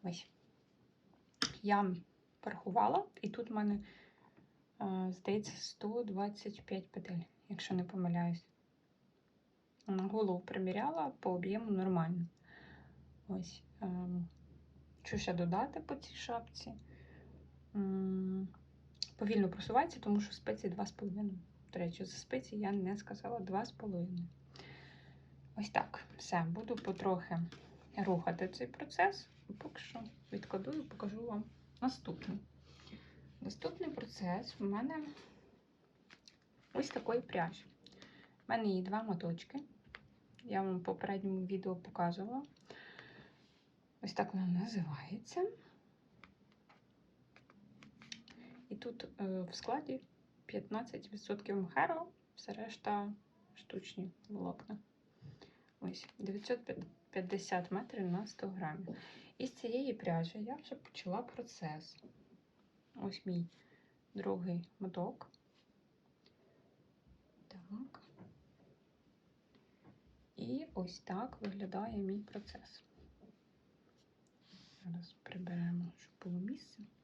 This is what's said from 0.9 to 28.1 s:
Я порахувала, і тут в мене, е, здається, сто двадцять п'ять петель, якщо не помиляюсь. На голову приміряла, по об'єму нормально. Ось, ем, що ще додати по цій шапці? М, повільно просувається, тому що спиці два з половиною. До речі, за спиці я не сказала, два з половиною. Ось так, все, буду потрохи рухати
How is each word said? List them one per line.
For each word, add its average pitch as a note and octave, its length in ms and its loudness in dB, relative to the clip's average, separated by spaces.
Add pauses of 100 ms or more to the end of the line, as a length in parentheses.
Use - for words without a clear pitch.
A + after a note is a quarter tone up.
Я G3+ 320 8 (440)
порахувала, G#3+ 640 4 (160)
і G#3 80 0
тут A#3 200 -4
в - 40 -4
мене, G#3 260 4 (1000)
е, F#3 300 2
здається, G3+ 460 0
сто A3+ 460 -2
двадцять G#3 640 -2
п'ять F#3+ 260 -4
петель, F3+ 280 -2 (300)
якщо - 260 -2
не F3+ 80 4
помиляюсь. F3 640 4 (1400)
На F#3+ 160 4
голову G3 360 4
приміряла, G#3 800 2
по F#3+ 120 2
об'єму G3 400 2
нормально. F3+ 560 4 (1000)
Ось, F#3+ 360 -2 (180)
ем, F3+ 460 0 (760)
що - 140 0
ще G3+ 160 2
додати F#3 460 4
по C#4+ 160 -2
цій - 200 -12
шапці? - 580 -4 (1000)
М, F#3+ 720 2 (680)
повільно G#3 340 6
просувається, C4 500 4
тому G#3 220 6
що - 120 -2
спиці - 360 0
два G3 160 0
з - 60 -6
половиною. G3 480 -2 (340)
До F3+ 60 -2
речі, F3 260 0
за - 120 -8
спиці - 380 -2
я G#3 160 2
не G3 260 2
сказала, G#3 420 -4
два F#3+ 260 0
з A#3+ 60 -8
половиною. F3+ 560 -2 (1300)
Ось G#3 140 -2
так, - 300 4 (180)
все, E3+ 320 2
буду G#3+ 260 0
потрохи F#3 640 2 (580)
рухати F3+ 500 4